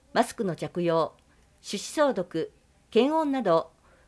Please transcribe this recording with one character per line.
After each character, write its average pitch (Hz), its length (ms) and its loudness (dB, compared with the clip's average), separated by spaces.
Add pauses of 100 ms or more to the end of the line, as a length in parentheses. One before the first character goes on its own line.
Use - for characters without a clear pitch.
(140)
マ 226 100 2
ス - 120 -4
ク 226 100 -4
の 175 100 -2
着 165 280 -6
用、 165 320 0 (460)
手 - 160 -10
指 - 20 -6
消 285 340 0
毒、 165 380 -4 (400)
検 254 200 4
温 311 200 0
な 269 100 -2
ど、 170 300 2 (360)